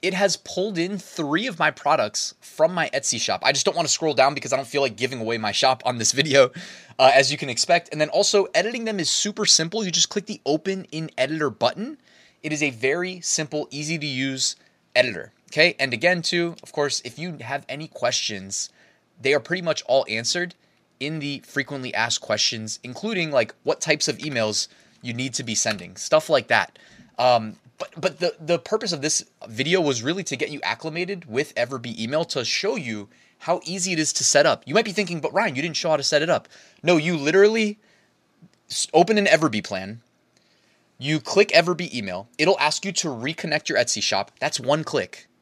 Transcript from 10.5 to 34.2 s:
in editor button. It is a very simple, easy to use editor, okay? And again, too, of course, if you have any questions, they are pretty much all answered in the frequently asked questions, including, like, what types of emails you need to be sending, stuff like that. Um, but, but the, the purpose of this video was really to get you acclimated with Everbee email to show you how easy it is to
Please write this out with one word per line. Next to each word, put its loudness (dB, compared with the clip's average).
in -8
editor 0
button. -4
It -6
is -4
a 0
very -2
simple, -4
easy -6
to -6
use -4
editor, 0
okay? 2
And -2
again, 0
too, -2
of -20
course, -2
if -12
you -10
have -8
any -10
questions, -4
they 2
are 4
pretty -4
much -2
all 4
answered -4
in -6
the -6
frequently -6
asked 0
questions, -4
including, -4
like, 2
what -2
types 0
of -4
emails -2
you -8
need -6
to -4
be -4
sending, -4
stuff 2
like 2
that. 2
Um, 2
but, -10
but -4
the, -2
the 0
purpose -4
of -6
this -2
video 0
was 0
really -4
to -8
get -4
you -10
acclimated -6
with -4
Everbee -4
email -2
to -4
show -4
you -8
how -2
easy -6
it -2
is -2
to -2